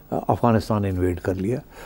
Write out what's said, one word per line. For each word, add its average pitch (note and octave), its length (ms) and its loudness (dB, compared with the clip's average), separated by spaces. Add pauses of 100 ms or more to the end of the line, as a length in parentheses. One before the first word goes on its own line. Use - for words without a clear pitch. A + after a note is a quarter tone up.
(120)
अ, - 160 -2
अफ़गानिस्तान A2 560 2
इन्वेड F2+ 360 0
कर F#2+ 140 -2
लिया G#2 260 -2 (260)